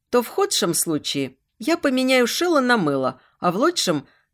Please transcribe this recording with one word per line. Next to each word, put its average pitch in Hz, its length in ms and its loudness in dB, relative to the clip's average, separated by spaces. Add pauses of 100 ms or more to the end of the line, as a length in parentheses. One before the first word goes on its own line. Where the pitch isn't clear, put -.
то 240 120 2
в 233 60 -10
худшем 294 460 0
случае 143 640 -4 (200)
я 302 200 0
поменяю 262 500 2
шило 339 320 0
на 247 160 2
мыло, 139 460 -2 (180)
а 175 140 0
в - 20 -6
лучшем – 208 500 0 (280)